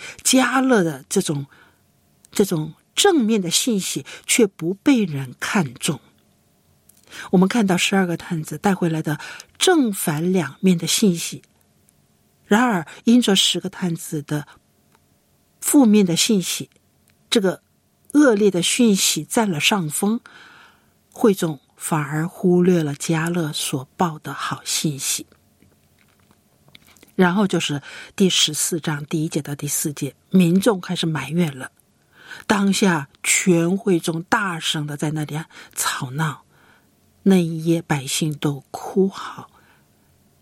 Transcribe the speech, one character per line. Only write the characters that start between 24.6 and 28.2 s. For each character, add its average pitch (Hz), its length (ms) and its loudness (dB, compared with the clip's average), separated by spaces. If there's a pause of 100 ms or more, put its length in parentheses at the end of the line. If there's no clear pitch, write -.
信 143 340 -4
息。 - 300 -6 (1900)
然 180 180 2
后 196 140 2
就 175 140 0
是 143 200 -4 (360)
第 190 120 4